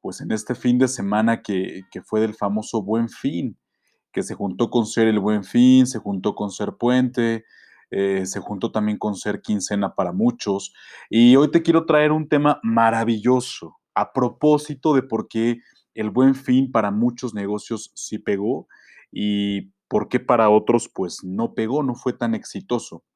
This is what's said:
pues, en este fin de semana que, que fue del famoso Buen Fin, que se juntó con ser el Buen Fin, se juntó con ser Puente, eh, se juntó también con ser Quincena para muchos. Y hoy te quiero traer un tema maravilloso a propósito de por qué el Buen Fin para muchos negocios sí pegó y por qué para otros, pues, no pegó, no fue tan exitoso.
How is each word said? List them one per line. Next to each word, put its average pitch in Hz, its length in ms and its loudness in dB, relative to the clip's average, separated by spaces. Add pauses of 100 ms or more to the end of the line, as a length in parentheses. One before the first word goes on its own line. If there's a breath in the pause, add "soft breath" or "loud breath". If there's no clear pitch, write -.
pues, 95 220 -12
en - 100 -4
este 110 220 -4
fin 123 240 0
de 127 100 4
semana 110 540 0
que, 95 480 -6
que 98 100 -12
fue 107 220 -2
del 110 100 -2
famoso 107 500 -4
Buen 113 280 -2
Fin, 143 480 -6 (520)
que 98 120 -4
se - 120 -6
juntó 98 360 -4
con 117 160 0
ser 113 200 2
el 107 120 2
Buen 101 260 -2
Fin, 127 420 6
se 123 120 -6
juntó 101 360 -4
con 104 160 -6
ser 98 300 -6
Puente, 120 640 0 (460 soft breath)
eh, 98 340 0
se 95 160 -8
juntó 104 320 -6
también 107 240 0
con 104 200 -4
ser 101 260 -6
Quincena 101 520 -4
para 90 180 -8
muchos. 101 600 -2 (380 loud breath)
Y 120 260 6
hoy 147 140 4
te 165 100 2
quiero 165 240 2
traer 151 260 4
un 156 160 0
tema 147 360 2
maravilloso 113 1120 0 (180)
a 101 200 -2
propósito 147 800 0
de 135 80 4
por 113 260 -4
qué 117 300 0 (340 soft breath)
el 107 160 -4
Buen 131 260 4
Fin 131 380 0
para 104 180 0
muchos 120 440 -2
negocios 104 600 -6
sí - 240 -10
pegó 107 480 -2 (440 soft breath)
y 196 640 -4 (160)
por 104 220 -2
qué 123 100 0
para 113 300 4
otros, 107 440 4
pues, 90 300 -6
no 101 300 -6
pegó, 117 280 -2
no 131 120 -4
fue 123 180 -4
tan 117 220 -2
exitoso. 104 680 -8 (120)